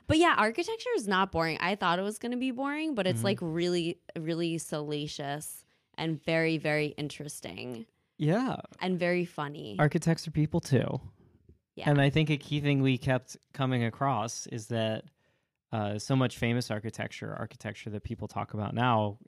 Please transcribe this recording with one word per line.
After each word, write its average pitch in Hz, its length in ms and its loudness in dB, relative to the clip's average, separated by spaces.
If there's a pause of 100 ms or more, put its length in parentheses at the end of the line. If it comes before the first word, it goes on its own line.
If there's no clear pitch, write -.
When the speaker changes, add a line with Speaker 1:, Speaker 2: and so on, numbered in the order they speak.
Speaker 1:
But 311 120 4
yeah, 330 180 6
architecture 349 580 0
is 254 100 0
not 190 280 2
boring. 165 260 0
I 190 160 0
thought 180 240 2
it 190 40 -2
was 214 140 -4
gonna 240 200 -4
be 262 140 -2
boring, 285 440 -2
but 196 100 0
it's, 147 120 2
Speaker 2:
Mm-hmm. 113 80 0
Speaker 1:
like, 196 160 2
really, 170 580 0 (180)
really 165 400 -2
salacious 151 1080 -6 (340)
and 160 240 -2
very, 165 340 2
very 151 320 2
interesting. 120 960 -8 (320)
Speaker 2:
Yeah. 208 400 2 (240)
Speaker 1:
And 185 180 0
very 175 260 2
funny. 147 540 -8
Speaker 2:
Architects 160 480 4
are 156 40 -6
people 156 300 2
too. - 400 2 (760)
Speaker 1:
Yeah. - 140 0
Speaker 2:
And 143 100 6
I 139 120 6
think 156 180 4
a 151 80 2
key 147 220 -4
thing 143 240 4
we 131 160 4
kept 127 360 0 (180)
coming 127 300 0
across 117 640 -2
is 110 200 -8
that, 110 380 -2 (680)
uh, 104 280 -2
so 135 160 0
much 127 220 2
famous 120 340 0
architecture, 107 640 -6
architecture 110 520 -10
that 104 140 -8
people 107 240 -8
talk - 260 -6
about 104 220 -4
now 110 420 2 (100)